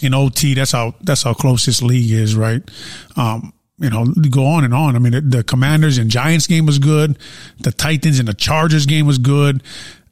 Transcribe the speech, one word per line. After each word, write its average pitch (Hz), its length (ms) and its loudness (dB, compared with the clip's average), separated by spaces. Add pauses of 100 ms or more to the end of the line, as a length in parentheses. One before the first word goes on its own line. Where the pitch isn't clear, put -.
in 131 120 0
O 139 160 2
T, 139 240 0
that's 135 200 -2
how, 117 280 -4
that's 143 220 -2
how 120 100 -2
close 127 320 0
this 120 160 -2
league 120 300 0
is, 110 240 0
right? 113 260 -2 (540)
Um, 113 380 -4 (240)
you 143 120 -2
know, 113 160 -2 (240)
go 131 160 2
on 156 180 2
and 120 100 0
on. 131 220 0
I 120 40 0
mean, 120 140 2
the, 135 80 0
the 131 220 0
Commanders 143 540 0
and 113 140 0
Giants 147 360 0
game 160 180 2
was 147 120 2
good. 151 400 2 (420)
The - 120 -2
Titans 147 480 0
and 120 80 0
the 107 60 -4
Chargers 156 520 0
game 151 220 2
was 139 100 2
good. 139 460 2 (480)